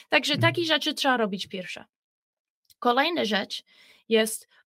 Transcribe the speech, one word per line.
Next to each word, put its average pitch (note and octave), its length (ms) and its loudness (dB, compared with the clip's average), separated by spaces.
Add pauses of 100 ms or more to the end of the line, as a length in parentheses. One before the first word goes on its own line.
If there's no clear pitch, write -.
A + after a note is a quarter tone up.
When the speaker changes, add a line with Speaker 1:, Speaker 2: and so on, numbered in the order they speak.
Speaker 1:
Także C#4+ 260 2
Speaker 2:
Mhm. E4 200 4
Speaker 1:
takie E4+ 120 -2
rzeczy D4+ 280 0
trzeba C4+ 220 2
robić G3+ 300 -2
pierwsze. - 380 -12 (960)
Kolejna C4+ 460 2
rzecz G3+ 380 -4 (460)
jest A3 400 0 (220)